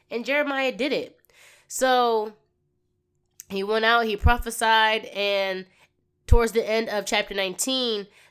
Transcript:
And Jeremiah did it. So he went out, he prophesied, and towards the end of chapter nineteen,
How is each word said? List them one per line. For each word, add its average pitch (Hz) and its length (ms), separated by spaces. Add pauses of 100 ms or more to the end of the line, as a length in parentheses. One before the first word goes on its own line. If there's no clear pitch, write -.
(100)
And 233 160
Jeremiah 269 460
did 247 200
it. - 260 (480)
So 233 680 (1120)
he 196 140
went 220 240
out, 233 180
he 208 140
prophesied, 220 880
and 196 580 (600)
towards 233 260
the 220 160
end 220 220
of 202 160
chapter 208 260
nineteen, 202 760 (240)